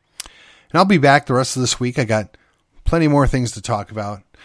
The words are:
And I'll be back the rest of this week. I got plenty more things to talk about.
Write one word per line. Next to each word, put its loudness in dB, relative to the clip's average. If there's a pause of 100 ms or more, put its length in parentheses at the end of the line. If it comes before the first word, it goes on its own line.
(240)
And -14
I'll 4
be 4
back 4
the -2
rest -2
of -2
this -4
week. -4
I -2
got -4 (480)
plenty 2
more 4
things -2
to -14
talk -6
about. -10 (220)